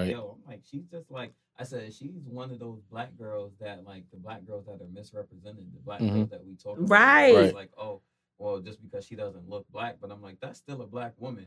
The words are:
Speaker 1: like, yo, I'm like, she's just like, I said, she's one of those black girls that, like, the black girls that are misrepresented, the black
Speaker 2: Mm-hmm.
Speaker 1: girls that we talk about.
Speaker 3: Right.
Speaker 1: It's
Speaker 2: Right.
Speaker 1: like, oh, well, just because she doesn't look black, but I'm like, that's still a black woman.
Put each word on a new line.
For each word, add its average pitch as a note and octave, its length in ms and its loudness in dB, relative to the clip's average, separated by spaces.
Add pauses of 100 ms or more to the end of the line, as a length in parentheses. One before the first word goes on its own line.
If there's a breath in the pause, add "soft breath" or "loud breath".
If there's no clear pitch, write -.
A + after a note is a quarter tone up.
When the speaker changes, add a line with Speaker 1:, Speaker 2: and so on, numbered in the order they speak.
Speaker 1:
like, G3 40 2
yo, - 320 -8
I'm C#3+ 80 -18
like, - 140 -16
she's C#3+ 220 -10
just E3 240 -14
like, B2 220 -12 (240)
I - 60 -10
said, A2+ 300 -10
she's D3 220 -14 (100)
one B2+ 260 -10
of A#2+ 80 -12
those A2+ 200 -12 (100)
black A#2 280 -10
girls G#2 420 -10
that, G2+ 260 -12
like, F#2+ 260 -18
the F#2 60 -20
black F#2 280 -14
girls G2+ 200 -10
that G2 160 -14
are F2+ 60 -16
misrepresented, G2+ 840 -14
the - 60 -18
black G#2 220 -8
Speaker 2:
Mm-hmm. G#2 160 2
Speaker 1:
girls G#2+ 140 4
that - 140 -14
we F#2+ 100 -16
talk - 220 -10
about. F#3+ 120 2
Speaker 3:
Right. C4+ 400 10
Speaker 1:
It's A3+ 80 12
Speaker 2:
Right. F#2 180 8
Speaker 1:
like, F#2+ 220 -14
oh, G#2+ 240 -8 (380)
well, G2+ 200 -4
just G#2+ 220 -14
because G#2 240 -10
she A2+ 100 -16
doesn't F#2+ 320 -10
look G2 240 -10
black, A2+ 300 -8
but G2+ 100 -12
I'm G2+ 120 -16
like, G2 160 -18
that's - 180 -12
still C#3 240 -10
a G#2+ 60 -12
black A#2 320 -8
woman. A2+ 280 -10